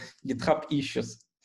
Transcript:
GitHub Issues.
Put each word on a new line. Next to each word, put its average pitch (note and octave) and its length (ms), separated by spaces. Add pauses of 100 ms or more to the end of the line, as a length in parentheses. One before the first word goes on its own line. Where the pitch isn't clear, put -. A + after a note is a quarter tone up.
(260)
GitHub C#3+ 440
Issues. B2 500 (240)